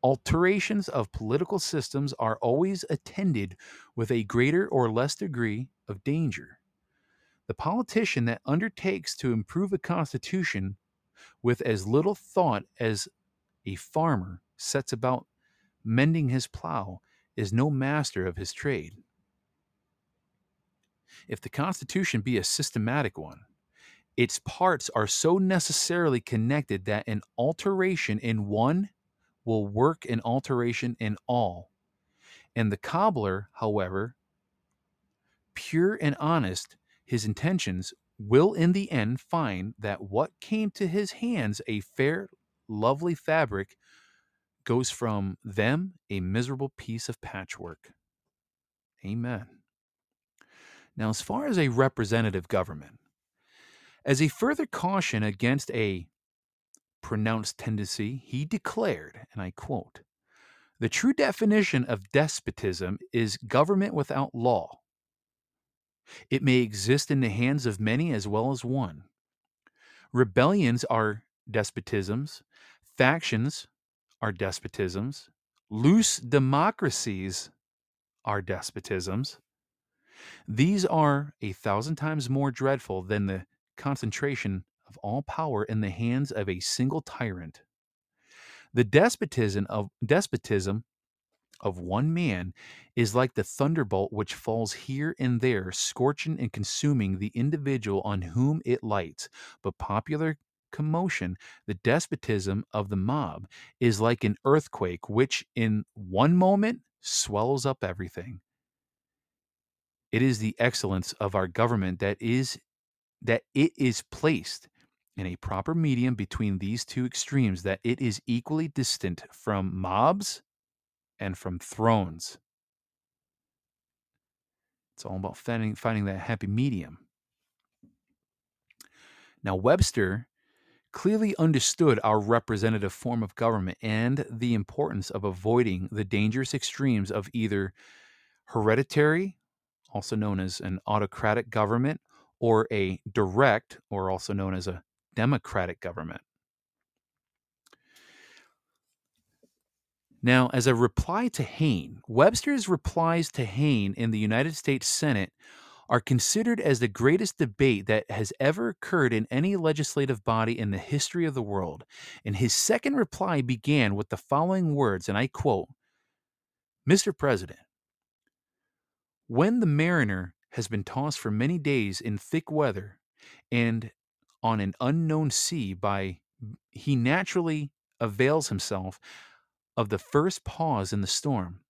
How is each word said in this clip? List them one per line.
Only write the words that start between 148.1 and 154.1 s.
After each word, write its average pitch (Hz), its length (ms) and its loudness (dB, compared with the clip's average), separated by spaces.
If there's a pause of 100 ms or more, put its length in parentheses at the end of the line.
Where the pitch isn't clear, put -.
Now, 127 320 6
as 123 120 4
a 127 80 6
reply 165 540 2
to - 140 -4
Hayne, 113 640 -2
Webster's 202 600 4
replies 165 640 0
to 127 120 -2
Hayne 107 500 2
in 113 160 0